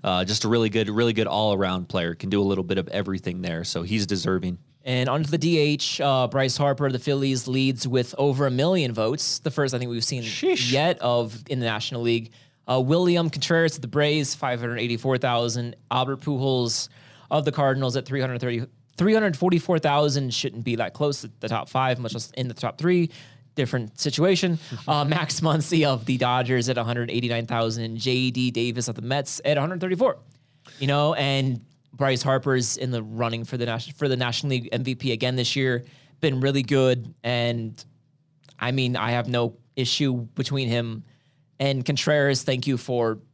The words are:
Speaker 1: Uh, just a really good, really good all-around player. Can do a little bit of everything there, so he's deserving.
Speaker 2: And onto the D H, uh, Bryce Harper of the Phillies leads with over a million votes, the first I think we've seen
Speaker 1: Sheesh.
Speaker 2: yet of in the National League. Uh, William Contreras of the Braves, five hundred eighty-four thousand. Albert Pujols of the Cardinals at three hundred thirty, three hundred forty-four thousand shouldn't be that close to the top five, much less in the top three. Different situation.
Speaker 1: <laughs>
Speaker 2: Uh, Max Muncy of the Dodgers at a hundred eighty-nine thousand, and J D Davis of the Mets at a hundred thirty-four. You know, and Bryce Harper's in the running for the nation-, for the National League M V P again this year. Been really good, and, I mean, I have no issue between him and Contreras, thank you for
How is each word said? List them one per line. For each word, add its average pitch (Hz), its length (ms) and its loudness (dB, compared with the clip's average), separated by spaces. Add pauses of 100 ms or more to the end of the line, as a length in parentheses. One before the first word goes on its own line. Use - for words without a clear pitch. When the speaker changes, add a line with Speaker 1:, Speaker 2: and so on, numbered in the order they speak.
Speaker 1:
Uh, 92 220 0
just 107 220 -2
a - 20 2
really 113 220 4
good, 107 200 2
really 113 220 2
good 107 160 0
all-around 95 640 0
player. 85 260 0
Can 95 140 -6
do 101 120 4
a - 40 4
little 95 180 0
bit 95 140 0
of 87 100 -2
everything 95 540 -4
there, 85 240 -4
so - 180 -4
he's 101 240 0
deserving. 90 500 -2 (280)
Speaker 2:
And 127 240 0
onto 147 200 0
the 160 80 0
D 160 200 4
H, 147 420 2
uh, 131 320 4
Bryce 135 240 2
Harper 143 300 2
of 131 80 0
the 123 60 -2
Phillies 135 500 0
leads 131 360 0
with 123 320 0
over 139 300 2
a 127 40 2
million 143 420 2
votes, 117 460 0
the 135 120 -4
first 135 240 0
I - 20 -2
think 120 140 -4
we've 117 120 -2
seen 123 200 -4
Speaker 1:
Sheesh. 123 480 0
Speaker 2:
yet 156 280 2
of 117 500 0
in 131 100 -2
the 120 60 -2
National 113 360 -4
League. 117 300 0 (340)
Uh, 127 140 2
William 170 500 4
Contreras 160 460 0
of 143 60 -10
the 127 80 -8
Braves, 147 460 2
five 123 260 -4
hundred 120 160 -4
eighty-four 117 400 0
thousand. 120 580 0 (160)
Albert 131 300 0
Pujols 131 680 0 (420)
of 151 140 2
the 143 80 0
Cardinals 135 460 2
at 127 80 -4
three 135 160 -4
hundred 127 180 -2
thirty, 120 220 -2 (340)
three 202 180 4
hundred 208 220 4
forty-four 175 440 2
thousand 143 540 2
shouldn't 117 300 -6
be 113 140 -2
that 113 160 -2
close 143 280 -2
to 107 100 -12 (100)
the - 80 -6
top 113 180 -4
five, 127 320 0
much 117 140 -6
less 117 180 -8
in 127 160 -6
the 120 60 -8
top - 240 -6
three. 175 320 2 (460)
Different 123 440 -4
situation. 170 580 2 (140)
Speaker 1:
<laughs> - 160 -10
Speaker 2:
Uh, 147 160 2
Max 151 380 0
Muncy 160 440 2
of 123 200 0
the 127 120 0
Dodgers 123 520 0
at 123 80 0
a 117 60 -2
hundred 120 280 -4
eighty-nine 117 360 -2
thousand, 117 360 -2
and 113 140 -6
J 127 340 0
D 127 200 0
Davis 120 360 -2
of 113 80 -6
the 110 60 -10
Mets 135 420 -4
at 147 140 2
a 139 40 2
hundred 170 200 -4
thirty-four. 185 360 0 (640)
You 135 80 -2
know, 143 280 4
and 135 440 0 (320)
Bryce 135 300 2
Harper's 131 560 2
in 127 140 -4
the 117 120 -2
running 117 420 -4
for 131 120 -8
the 120 80 -2
nation-, 120 300 -6
for 147 120 -2
the 131 80 2
National 127 360 -2
League 123 200 -2
M 127 120 -2
V 127 120 -2
P 127 160 -4
again 127 240 -2
this 120 200 0
year. 127 280 0 (380)
Been 135 180 0
really 139 240 2
good, 127 500 2 (100)
and, 120 600 -2 (760)
I 123 120 -2
mean, 127 240 0
I 110 160 -2
have 120 160 -2
no 120 300 -2 (180)
issue 131 380 0 (220)
between 135 340 -2
him 117 340 -2 (560)
and 135 260 0
Contreras, 143 580 2
thank 127 240 -2
you 131 100 0
for 117 420 -2 (140)